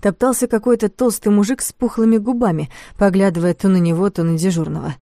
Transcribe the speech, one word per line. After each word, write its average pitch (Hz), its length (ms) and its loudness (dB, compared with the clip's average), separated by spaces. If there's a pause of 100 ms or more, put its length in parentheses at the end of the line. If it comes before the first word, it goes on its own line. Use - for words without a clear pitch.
топтался 240 440 0
какой-то 226 440 0
толстый - 380 -2
мужик 208 340 0
с - 100 -8
пухлыми 226 460 0
губами, 208 500 -2 (300)
поглядывая 180 560 2
то 196 140 -2
на 190 100 4
него, 170 320 0
то 170 140 -4
на 165 120 0
дежурного. 156 680 -4